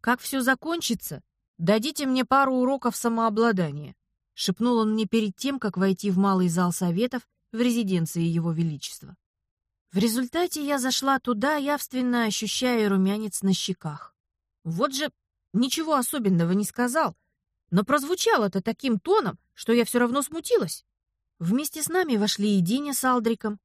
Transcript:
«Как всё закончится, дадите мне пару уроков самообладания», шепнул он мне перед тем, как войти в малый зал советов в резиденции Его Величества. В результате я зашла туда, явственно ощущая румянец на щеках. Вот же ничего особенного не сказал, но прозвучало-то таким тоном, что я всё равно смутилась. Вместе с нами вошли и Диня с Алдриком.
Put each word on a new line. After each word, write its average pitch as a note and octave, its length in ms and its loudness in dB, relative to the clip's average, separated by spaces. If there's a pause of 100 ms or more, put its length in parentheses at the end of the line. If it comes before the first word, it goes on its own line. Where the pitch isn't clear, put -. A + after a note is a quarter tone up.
«Как A#3+ 200 0
всё C4+ 200 -4
закончится, C4 800 -4 (360)
дадите A3+ 480 0
мне B3+ 180 2
пару C4+ 300 2
уроков B3+ 420 0
самообладания», A3 1000 0 (380)
шепнул A3+ 440 0
он G#3+ 140 2
мне A3 140 0
перед A3 280 0
тем, C4+ 240 -4
как G3+ 180 -4
войти F#3+ 340 0
в F#3 80 2
малый F#3+ 300 4
зал F3 240 0
советов G#3 560 -2 (220)
в A3+ 100 -6
резиденции F#3+ 640 0
Его E3 300 0
Величества. D#3 640 -6 (760)
В F3+ 80 -2
результате C4 680 0
я C#4+ 140 0
зашла C4 400 0
туда, B3 380 0
явственно B3+ 680 -2
ощущая A3 640 0
румянец G3 540 0
на F#3+ 100 2
щеках. - 640 -6 (480)
Вот G#3 320 -2
же C#4+ 160 -2 (420)
ничего C#4+ 420 0
особенного G3 580 2
не G3+ 120 0
сказал, B3 520 -2 (540)
но G3 140 2
прозвучало-то C#4+ 760 0
таким A#3 360 -2
тоном, E4 400 0 (160)
что - 180 -2
я A#3+ 120 4
всё - 140 -2
равно B3 240 2
смутилась. D#4+ 640 -2 (540)
Вместе C4 440 -2
с - 60 -4
нами E4 280 0
вошли G3+ 420 2
и - 20 4
Диня C4 340 0
с - 100 -4
Алдриком. A#3 600 0